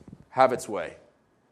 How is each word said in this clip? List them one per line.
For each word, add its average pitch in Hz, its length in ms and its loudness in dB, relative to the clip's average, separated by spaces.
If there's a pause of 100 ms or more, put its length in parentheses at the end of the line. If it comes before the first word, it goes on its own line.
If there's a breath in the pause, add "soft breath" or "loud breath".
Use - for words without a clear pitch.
(300)
have 127 240 4
its 113 160 -6
way. 90 280 -8 (540)